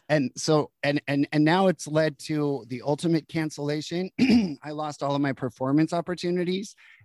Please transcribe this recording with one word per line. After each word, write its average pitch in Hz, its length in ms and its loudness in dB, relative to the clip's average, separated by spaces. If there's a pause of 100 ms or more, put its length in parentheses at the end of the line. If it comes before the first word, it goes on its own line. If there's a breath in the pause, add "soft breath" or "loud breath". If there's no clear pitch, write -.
And 147 300 0
so, 151 320 2 (140)
and, 143 240 0
and, 143 240 0
and 151 120 2
now 180 220 4
it's 180 220 0
led 156 320 0
to 143 480 -2
the 117 160 -8
ultimate 147 440 0
cancellation. 156 920 -6
<clears throat> 220 440 4
I 147 60 -12
lost 151 320 -8
all 143 140 0
of 143 60 0
my 139 120 0
performance 139 600 0
opportunities, 180 840 -4 (300 loud breath)